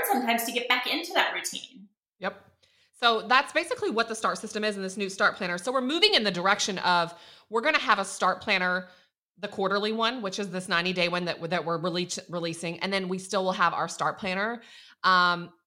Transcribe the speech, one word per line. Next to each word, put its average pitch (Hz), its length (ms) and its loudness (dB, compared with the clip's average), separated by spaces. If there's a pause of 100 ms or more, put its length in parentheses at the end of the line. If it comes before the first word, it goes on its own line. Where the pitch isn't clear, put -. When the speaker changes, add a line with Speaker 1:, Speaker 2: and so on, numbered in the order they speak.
Speaker 1:
sometimes 233 360 2
to - 80 -6
get 240 160 -4
back 254 180 2
into 294 260 -2
that - 200 2
routine. - 560 -10 (300)
Speaker 2:
Yep. 185 200 -6 (580)
So 226 300 4
that's 262 240 4
basically 349 380 -2
what 226 180 0
the 220 80 -6
start 185 220 -2
system 208 260 -6
is 208 140 0
in 196 60 -6
this 185 120 -6
new 202 140 -4
start 196 260 2
planner. 175 220 -4
So 254 160 -4
we're 269 80 2
moving 320 320 2
in 269 100 4
the 202 80 2
direction 190 480 0
of, 170 340 2 (360)
we're 226 120 0
gonna 294 180 2
have 233 200 4
a 196 60 -2
start 185 360 0
planner, 185 460 0 (500)
the 202 120 -8
quarterly 202 420 0
one, 226 300 0
which 190 180 -6
is 202 100 -4
this 185 200 -8
ninety-day 175 400 2
one 175 160 -2
that, 170 240 -6
that 165 160 0
we're 165 120 -2
release-, 175 420 -4 (100)
releasing. 170 500 -6
And 196 140 -2
then 190 160 -2
we 185 80 -2
still 190 260 -2
will 185 80 2
have 180 220 2
our 165 160 -2
start 151 280 -2
planner, 208 440 -4 (420)
um, 175 460 4 (180)